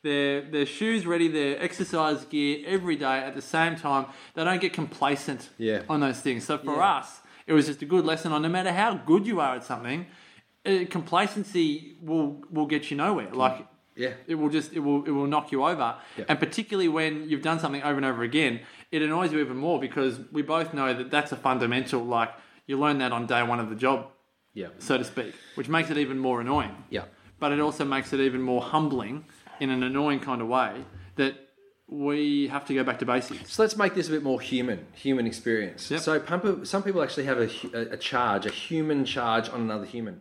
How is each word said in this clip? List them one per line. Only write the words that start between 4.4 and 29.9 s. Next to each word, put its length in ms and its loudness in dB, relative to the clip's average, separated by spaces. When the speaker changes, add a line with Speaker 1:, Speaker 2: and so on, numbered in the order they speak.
Speaker 1:
don't 160 2
get 140 0
complacent 840 -2
Speaker 2:
Yeah. 320 0
Speaker 1:
on 120 2
those 200 0
things. 240 -2
So 140 -2
for 180 -2
Speaker 2:
Yeah. 220 6
Speaker 1:
us, 220 -12
it 80 2
was 120 8
just 140 -6
a 60 -8
good 180 4
lesson 280 0
on 100 2
no 80 2
matter 220 2
how 240 2
good 300 4
you 140 0
are 140 2
at 100 -8
something, 400 -6
uh, 140 4
complacency 1120 0
will, 480 0
will 160 0
get 240 -2
you 80 -2
nowhere. 340 0
Like, 340 2
Speaker 2:
Yeah. 140 -2
Speaker 1:
it 80 -2
will 160 2
just, 240 0
it 60 -2
will, 240 2
it 60 -4
will 160 2
knock 260 0
you 120 2
over. 300 0
Speaker 2:
Yeah. 100 -6
Speaker 1:
And 100 4
particularly 500 0
when 420 0
you've 120 0
done 180 2
something 220 -2
over 140 2
and 80 0
over 200 0
again, 360 2
it 100 0
annoys 320 0
you 80 2
even 160 -2
more 240 0
because 380 0
we 100 -2
both 320 -2
know 180 0
that 180 -4
that's 220 2
a 40 -4
fundamental, 680 2
like, 260 2
you 120 -2
learn 200 4
that 140 0
on 140 -2
day 160 4
one 180 0
of 100 -4
the 60 -6
job, 320 2
Speaker 2:
Yeah. 140 -8
Speaker 1:
so 200 0
to 60 0
speak, 300 -8
which 140 -6
makes 220 2
it 80 0
even 200 0
more 220 0
annoying. 340 0
Speaker 2:
Yeah. 140 -4
Speaker 1:
But 140 0
it 80 0
also 240 0
makes 280 -2
it 80 0
even 220 2
more 200 0
humbling 640 0
in 100 0
an 120 0
annoying 380 0